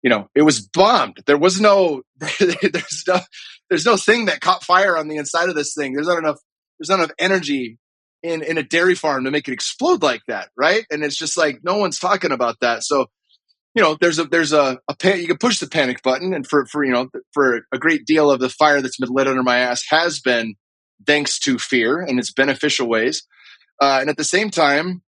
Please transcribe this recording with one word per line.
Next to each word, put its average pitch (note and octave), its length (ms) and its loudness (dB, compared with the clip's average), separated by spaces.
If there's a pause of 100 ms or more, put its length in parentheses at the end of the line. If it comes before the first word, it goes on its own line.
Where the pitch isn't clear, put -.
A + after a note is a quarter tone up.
You B2+ 80 0
know, G#2 240 0
it C#3+ 80 4
was C#3+ 180 4
bombed. F3+ 640 0
There C#3+ 120 4
was F#3 220 2
no, F#3+ 500 4
<laughs> - 80 -20
there's E3+ 880 -2
no, F3+ 140 2 (480)
there's E3 160 0
no A3+ 120 4
thing A3 280 2
that D#3 160 -2
caught F3+ 240 0
fire F#3+ 320 4
on D3+ 120 -4
the D#3 100 -6
inside E3 300 -2
of F3 60 -4
this D3 200 -4
thing. C#3 180 -4
There's D3 160 -4
not F3 100 2
enough, D3+ 220 -4 (380)
there's D3+ 100 -14
not F#3+ 100 2
enough D#3+ 220 0
energy C#3+ 580 -2 (460)
in, E3 180 -4
in D#3+ 160 -4
a D3 60 -4
dairy F3 320 2
farm C#3 280 -2
to C3 60 -2
make D3 160 -4
it C3+ 60 -6
explode C4+ 500 -2
like B2+ 240 0
that, G2+ 300 -8
right? F3+ 340 2
And D3+ 140 -4
it's C#3+ 120 -4
just D#3+ 200 -6
like, D3 260 0
no F3+ 140 -2
one's G3+ 240 -2
talking F#3 320 -2
about A#2+ 280 -2
that. A#2 220 0
So, C3+ 240 0 (720)
you A3+ 60 4
know, D#3 180 2
there's E3+ 180 2
a, E3 60 0
there's D#3 280 0
a, C#3 360 2
a C#3+ 80 -6
pa-, F#3 140 2
you F3 180 -2
can E3 100 0
push A3+ 220 0
the - 80 -10
panic C3 340 -2
button, D#3+ 320 -2
and D3 100 -6
for, C#3 220 0
for, D3 180 -4
you C3 80 0
know, B2 160 -2 (240)
for B2+ 400 0
a C3 60 -6
great D3 260 0
deal D3+ 280 4
of B2+ 80 0
the B2+ 80 -2
fire C#3+ 340 2
that's C3 160 -8
been B2+ 120 -4
lit C3 180 0
under C3 160 0
my B2 140 2
ass B2 320 -2
has D#3+ 280 0
been A#2 380 -2 (500)
thanks D3 340 0
to B2+ 180 -2
fear B2+ 420 0
and C#3+ 180 -4
its A#2 140 -6
beneficial C3+ 560 0
ways. A#2 380 -2 (540)
Uh, C#3 200 4
and C#3 100 -2
at D3 60 -2
the D3+ 80 -6
same G3+ 260 0
time E3 600 0